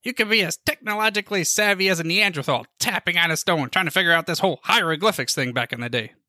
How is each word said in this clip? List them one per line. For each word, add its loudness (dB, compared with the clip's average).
You -6
can 0
be 2
as -4
technologically -2
savvy 2
as 2
a -4
Neanderthal 0
tapping -2
on 4
a 0
stone 0
trying 0
to -2
figure 2
out 2
this -2
whole 0
hieroglyphics 0
thing -2
back -2
in -8
the -6
day. -4